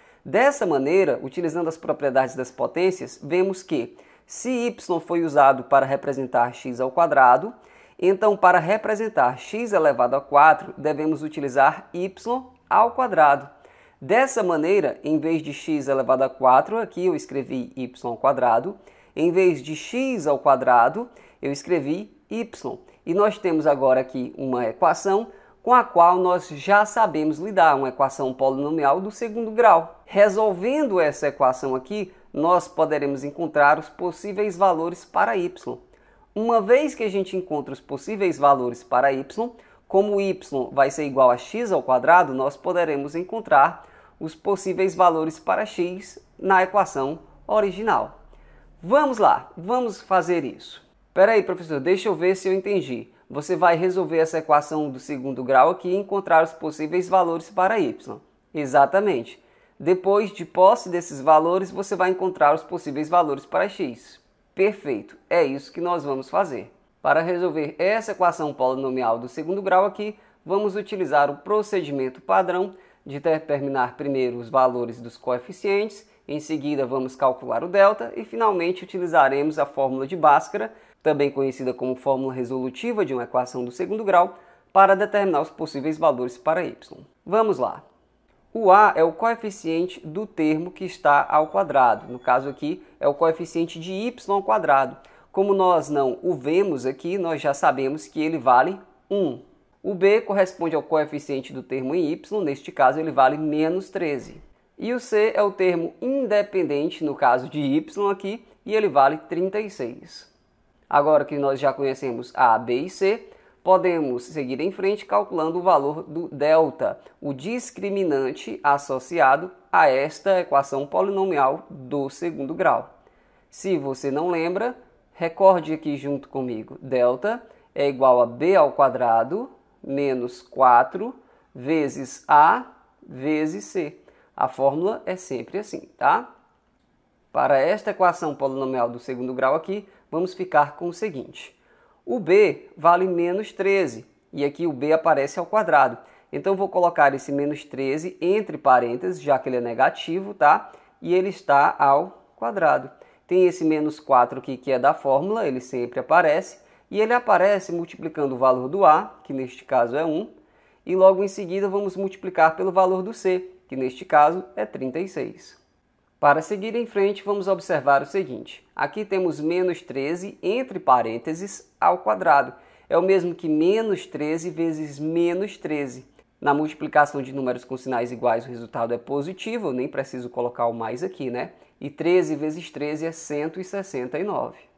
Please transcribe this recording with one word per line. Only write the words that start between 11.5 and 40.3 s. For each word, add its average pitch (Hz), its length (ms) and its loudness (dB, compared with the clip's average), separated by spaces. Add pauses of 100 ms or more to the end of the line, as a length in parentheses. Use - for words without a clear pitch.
y 180 180 -6 (580)
ao 220 220 4
quadrado. 156 580 2 (500)
Dessa 233 440 0
maneira, 165 600 0
em 151 140 0
vez 156 240 -2
de 147 120 -10
x 143 340 -6
elevado 135 360 2
a 131 60 0
quatro, 135 480 4
aqui 202 280 -4
eu 180 100 0
escrevi 135 600 -8
y 127 140 -8 (140)
ao 117 140 -6
quadrado. 127 600 2 (380)
Em 170 160 0
vez 175 320 2
de 156 120 -10
x 240 520 -6
ao 143 100 2
quadrado, 127 720 2 (320)
eu 139 100 -4
escrevi 160 640 -4 (140)
y. 208 480 -10 (260)
E 165 100 -4
nós 208 260 2
temos 160 260 0
agora 131 360 4
aqui 131 360 -8
uma 127 280 -4
equação 185 640 0 (320)
com 240 100 2
a 247 100 6
qual 180 340 4
nós 180 320 0
já 196 360 2
sabemos 156 540 -2
lidar, 175 360 4
uma 135 140 -2
equação 131 440 -2
polinomial 143 680 0
do 196 80 -8
segundo 226 400 -8
grau. 214 560 4
Resolvendo 208 920 2
essa 147 300 0
equação 131 440 0
aqui, 185 400 -6 (180)
nós 170 360 2
poderemos 143 560 -2
encontrar 147 560 2
os 156 100 -12
possíveis 190 680 -6
valores 175 480 0
para 214 320 -2
y. 175 440 -6 (560)
Uma 226 260 0
vez 262 320 2
que 240 100 -8
a 214 60 -2
gente 190 260 -4
encontra 151 380 -6
os 135 80 -16
possíveis 185 560 -4
valores 131 460 2
para 131 280 2
y, 139 400 -6 (360)
como 202 340 0
y 180 500 -4